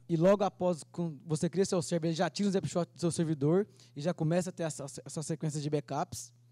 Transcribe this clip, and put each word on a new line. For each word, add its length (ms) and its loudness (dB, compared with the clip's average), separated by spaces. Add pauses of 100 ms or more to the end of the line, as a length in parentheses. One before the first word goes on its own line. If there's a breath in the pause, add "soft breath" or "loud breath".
e 80 2
logo 260 6
após, 420 0
quando 420 -6
você 200 0
cria 160 0
seu 160 2
server, 300 0
ele 60 0
já 120 2
tira 200 -2
o 20 2
snapshot 420 0
do 80 -20
seu 120 0
servidor 560 2 (280 soft breath)
e 60 -8
já 140 -2
começa 340 0
a 40 -10
ter 100 -6
essa, 220 -6 (200)
essa 160 -8
sequência 400 -4
de 80 -4
backups. 640 -4 (180)